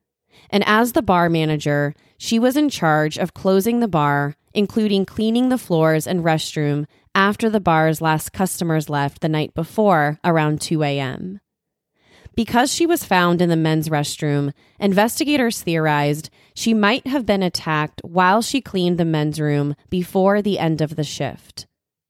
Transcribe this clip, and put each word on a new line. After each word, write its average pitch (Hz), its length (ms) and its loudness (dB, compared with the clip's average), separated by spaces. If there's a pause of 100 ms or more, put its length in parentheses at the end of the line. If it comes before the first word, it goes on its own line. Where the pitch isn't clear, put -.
(500)
And 202 160 0
as 226 280 2
the 311 100 0
bar 175 260 4
manager, 151 640 0 (240)
she - 220 -2
was 254 180 2
in 302 120 2
charge 156 500 0
of 175 160 -4
closing 196 440 0
the 233 80 0
bar, 147 480 0 (180)
including 202 520 0
cleaning 226 440 0
the 254 80 0
floors 160 500 0
and 175 160 -2
restroom 151 640 -2 (280)
after 202 360 2
the 214 100 0
bar's 160 420 2
last 156 320 -2
customers 165 560 -2
left 143 320 -4
the 165 80 0
night 156 240 -2
before 160 720 0
around 156 380 0
two 156 220 -2
A 143 160 -2
M. 180 400 -8 (920)
Because 240 400 0
she 339 120 0
was 330 180 0
found 175 380 2
in 175 80 2
the 165 80 2
men's 160 320 0
restroom, 143 640 -2 (260)
investigators 226 800 0
theorized 151 680 0 (240)
she - 200 0
might 214 320 2
have 262 200 -4
been 196 180 2
attacked 156 640 -4
while 185 360 2
she 262 200 -4
cleaned 175 360 0
the 170 80 2
men's 151 340 0
room 147 360 -2 (140)
before 190 520 0
the 202 160 -2
end 160 220 0
of 156 160 -4
the 156 80 -4
shift. - 640 -10 (420)